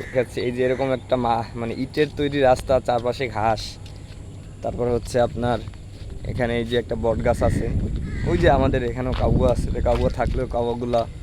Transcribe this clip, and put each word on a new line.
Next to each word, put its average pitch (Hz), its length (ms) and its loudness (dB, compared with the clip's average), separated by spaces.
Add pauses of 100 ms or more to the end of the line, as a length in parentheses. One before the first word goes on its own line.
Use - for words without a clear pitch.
(140)
যাচ্ছি, 123 280 0
এই 123 100 0
যে 127 140 2
এরকম 131 260 2
একটা 131 240 -2
মা-, 117 280 2 (120)
মানে, 117 220 -4
ইটের 143 300 0 (100)
তৈরি 143 220 0
রাস্তা, 127 400 4
চারপাশে 120 480 0
ঘাস, 110 320 2 (1000)
তারপর 120 260 -2
হচ্ছে 120 340 0
আপনার 120 380 0 (680)
এখানে 120 300 0
এই 117 80 0
যে 120 120 0
একটা 117 180 -2
বট 113 300 0
গাছ 120 180 2
আছে, 110 260 2 (580)
ওই 170 100 2
যে 170 120 6
আমাদের 131 340 4
এখানেও 127 280 -2
কাউয়া 123 400 4
আছে, - 200 0
তো 120 100 -2
কাউয়া 123 280 2
থাকলেও 123 380 0
কাউয়াগুলা, 120 600 0 (160)